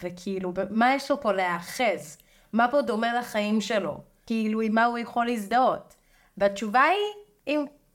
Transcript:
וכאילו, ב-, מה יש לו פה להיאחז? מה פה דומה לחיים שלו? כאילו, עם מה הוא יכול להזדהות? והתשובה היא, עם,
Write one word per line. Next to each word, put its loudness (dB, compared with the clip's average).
וכאילו, -6
ב-, -6
מה 4
יש -4
לו 0
פה 0
להיאחז? -2
מה 4
פה 2
דומה 0
לחיים 0
שלו? -2
כאילו, -2
עם 0
מה 6
הוא 0
יכול -2
להזדהות? 0
והתשובה 2
היא, 2
עם, 0